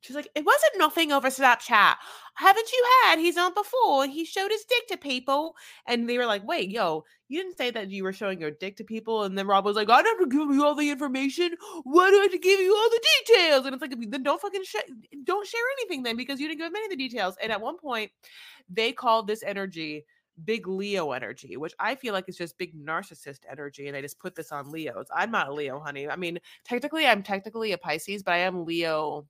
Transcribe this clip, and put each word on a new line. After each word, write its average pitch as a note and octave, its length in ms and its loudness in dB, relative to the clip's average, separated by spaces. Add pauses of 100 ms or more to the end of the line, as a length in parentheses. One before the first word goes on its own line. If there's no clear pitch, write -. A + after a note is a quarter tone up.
She's B3+ 140 -12
like, D4 180 -8
"It D4 120 -2
wasn't C5+ 320 4
nothing D#4 340 2
over C4+ 160 2
Snapchat. A#3+ 680 4 (380)
Haven't G4+ 380 4
you B4 140 4 (180)
heard E4 140 6
he's E4 180 2
on F4 160 2
before? G4 540 2
He D4 180 -6
showed G4 260 -4
his A4 140 -4
dick A#4+ 240 -2
to F4+ 80 -6
people." C#4 580 -4 (320)
And A#3 220 -2
they A#3+ 80 0
were B3 80 0
like, G3+ 240 -2
"Wait, C4+ 220 -2
yo, F3 340 -2 (240)
you D#4+ 140 -6
didn't F#4 160 -10
say B3 140 -2
that G#3 180 -8
you G3 140 -8
were F#3+ 100 -4
showing F#3+ 260 -6
your D#3 100 -6
dick F#3 280 -12
to A3 60 -14
people." A3 400 -4
And F#3+ 120 -4
then G3 100 -4
Rob G3 200 4
was G#3 100 0
like, G#3+ 140 0
"I B3+ 100 10
never F#4+ 240 2
give C#4+ 260 0
you C#4 140 4
all D4 100 4
the D4 140 0
information. C#4+ 680 -2 (300)
Why F4 260 6
do G4+ 80 10
I G4 40 6
have G4+ 100 4
to F4+ 60 -4
give F#4 220 4
you F#4 140 4
all G#4+ 140 4
the A#4 160 2 (220)
details?" D#4+ 400 6
And C4+ 80 -4
it's C4 80 -8
like, C4+ 100 -8 (180)
"Then C4+ 120 -4
don't C#4+ 180 0
fucking F#4+ 240 -6
sh-, - 260 -8 (340)
don't G4 220 -2
share A#4 140 -6 (200)
anything F4 220 -6
then, A#3 140 -4
because B3+ 240 -8
you D4+ 80 -6
didn't D4+ 120 -8
give E4 80 -6
him F4 80 -8
any A4 100 -6
of G4 60 -8
the E4+ 40 -8
details." A3+ 460 -4
And A3 100 -4
at G3+ 80 -4
one C4+ 160 -8
point, A#3 340 -6 (600)
they A3 220 -2
called A3+ 340 0
this G#3+ 160 -4
energy E3 640 -8 (380)
Big G#3+ 220 -4
Leo F#3+ 460 -4
energy, A#2+ 460 -10
which D#3+ 200 -10
I G#3+ 160 -2
feel A#3+ 200 -8
like F#3+ 120 -4
is F3+ 120 -14
just E3+ 180 -10
big E3 180 -10
narcissist D#3 680 -10 (100)
energy. C#3+ 380 -12
And C#3+ 100 -10
I - 20 -8
just C#3+ 180 -12
put - 160 -12
this D#3 160 -14
on C#3+ 200 -10
Leos. D3 440 -10
I'm F#3+ 160 -2
not F#3 180 -2
a C#3 40 -10
Leo, C#3+ 280 -6
honey. C#3+ 280 -10
I C#3+ 80 -6
mean, F3 220 -8 (260)
technically, D4 420 -2
I'm G#3+ 160 4
technically G#3+ 500 -6
a E3+ 60 -4
Pisces, F3+ 440 -6
but F#3+ 100 -2
I F3 60 2
am F3+ 260 -2
Leo D#3 640 -4